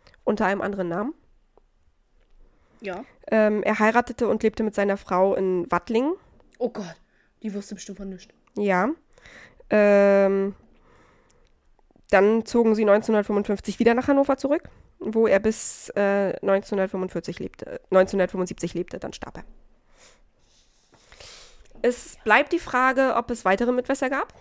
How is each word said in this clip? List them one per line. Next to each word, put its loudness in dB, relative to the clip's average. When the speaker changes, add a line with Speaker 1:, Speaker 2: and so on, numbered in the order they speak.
Speaker 1:
unter 0
einem 0
anderen -6
Namen. -6
Speaker 2:
Ja. -10
Speaker 1:
Ähm, 2
er 0
heiratete 0
und -2
lebte 0
mit -4
seiner 0
Frau 0
in -2
Wattlingen. -2
Speaker 2:
Oh -4
Gott, -12
die -10
wusste -12
bestimmt -16
von -12
nichts. -18
Speaker 1:
Ja. 0
Ähm, 4
dann 4
zogen 2
sie 0
neunzehnhundertfünfundfünfzig 0
wieder 4
nach -2
Hannover 2
zurück, -2
wo 0
er 4
bis, -6
äh, 0
neunzehnhundertfünfundvierzig -4
lebte, -12
äh, -12
neunzehnhundertfünfundsiebzig 0
lebte, -8
dann -12
starb -16
er. -16
Es -2
bleibt 4
die 2
Frage, 0
ob -4
es -8
weitere 2
Mitwisser -2
gab. -6